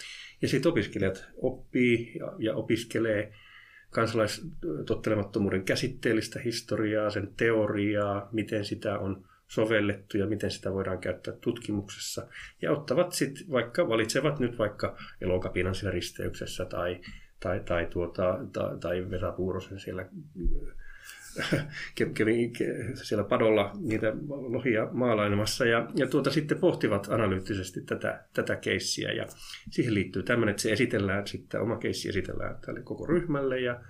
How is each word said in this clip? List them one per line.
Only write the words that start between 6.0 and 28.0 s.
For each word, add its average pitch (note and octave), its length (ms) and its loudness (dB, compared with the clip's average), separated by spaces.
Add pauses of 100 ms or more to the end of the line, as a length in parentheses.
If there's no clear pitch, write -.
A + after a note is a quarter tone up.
historiaa, G#2+ 720 0
sen G2+ 280 -2
teoriaa, G#2 920 2
miten G#2+ 340 0
sitä G2+ 340 -2
on F#2+ 260 -4 (220)
sovellettu G#2+ 720 2
ja G2 100 2
miten G2+ 240 0
sitä - 220 -4
voidaan F#2+ 260 -2
käyttää F#2+ 420 -6
tutkimuksessa. - 880 -4 (340)
Ja D#3+ 100 0
ottavat D3+ 420 0
sit - 380 -4
vaikka, A#2+ 380 2
valitsevat C3 500 2
nyt A#2+ 180 0
vaikka - 400 -2 (240)
Elokapinan F#2 540 0
siinä G2 160 -2
risteyksessä - 760 -6
tai, F2+ 360 -4 (380)
tai, F#2 200 -2
tai E2+ 260 0
tuota, F2+ 540 0 (140)
tai, - 260 -2
tai F#2 320 -2
Vesa F2+ 200 -2
Puurosen F#2 480 -4
siellä, F#2 300 -8 (1200)
<laughs> - 640 -2
ke-, A2+ 100 2
ke-, A#2 520 4
ke-, - 460 -2
siellä G#2 200 0
padolla A2 560 4
niitä A2 340 2 (140)
lohia B2 640 0
maalailemassa G#2+ 760 2
ja, A#2 300 4
ja C3+ 120 4
tuota C#3 240 2
sitten D#3 260 0
pohtivat G#2 520 2
analyyttisesti G2 720 0
tätä, - 520 -4